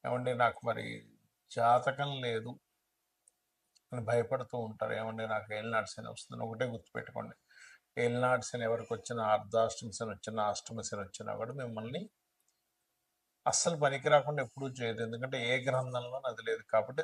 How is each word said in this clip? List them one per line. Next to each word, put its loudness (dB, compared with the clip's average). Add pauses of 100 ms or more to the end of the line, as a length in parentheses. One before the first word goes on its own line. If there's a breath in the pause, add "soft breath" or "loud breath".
"ఏమండి, 0
నాకు 2
మరి -4 (440)
జాతకం 4
లేదు" -4 (1300)
అని -4
భయపడుతూ 2
ఉంటారు. -4
"ఏమండి, -2
నాకు -4
ఏలినాటి -2
శని -10
వస్తుంది." -8
ఒకటే -2
గుర్తుపెట్టుకోండి, -6 (640 soft breath)
ఏలినాటి 4
శని -4
ఎవరికి 0
వచ్చినా, -4
అర్ధాష్టమ 2
శని -4
వచ్చినా, -4
అష్టమ -2
శని -6
వచ్చినా -6
కూడా -6
మిమ్మల్ని -6 (1400)
అస్సలు 2
పనికి 2
రాకుండా 6
ఎప్పుడూ -6
చేయదు. -4
ఎందుకంటే -2
ఏ 2
గ్రంథంలోనూ -2
అది -6
లేదు. -2
కాబట్టి 2